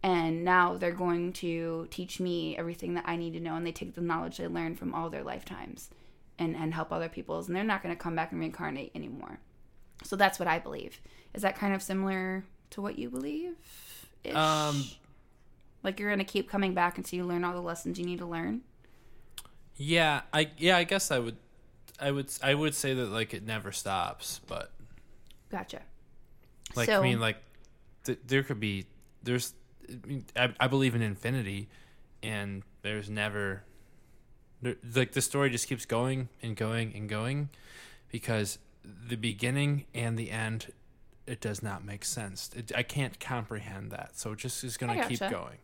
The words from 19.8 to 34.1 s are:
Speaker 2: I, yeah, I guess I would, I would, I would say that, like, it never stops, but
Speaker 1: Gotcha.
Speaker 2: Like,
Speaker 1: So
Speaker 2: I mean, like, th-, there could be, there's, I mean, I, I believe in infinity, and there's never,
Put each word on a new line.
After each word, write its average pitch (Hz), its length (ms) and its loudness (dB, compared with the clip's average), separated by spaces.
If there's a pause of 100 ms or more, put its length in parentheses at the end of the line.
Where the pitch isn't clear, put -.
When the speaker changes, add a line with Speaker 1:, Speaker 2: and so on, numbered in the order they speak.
Speaker 2:
I, 151 260 6
yeah, 180 180 8
I 175 80 8
guess 190 260 2
I 135 80 4
would, 117 180 -2 (640)
I 139 100 2
would, 139 220 -2 (100)
I 139 120 8
would 147 200 4
say 135 200 2
that, 123 160 0
like, 110 240 0
it 104 120 -6
never 107 260 -2
stops, - 720 -2
but - 260 -6 (760)
Speaker 1:
Gotcha. - 300 -8 (960)
Speaker 2:
Like, 117 100 2
Speaker 1:
So 208 140 6
Speaker 2:
I - 20 8
mean, 120 180 6
like, 113 180 2 (680)
th-, 127 220 0
there 135 160 4
could 123 180 -2
be, 98 260 0 (360)
there's, 120 320 0 (340)
I 123 180 -12
mean, 131 180 -6 (120)
I, 123 240 4
I 131 60 8
believe 131 280 6
in 117 80 4
infinity, 104 680 -2 (540)
and 101 400 -4 (200)
there's 104 260 -2
never, 104 540 0 (960)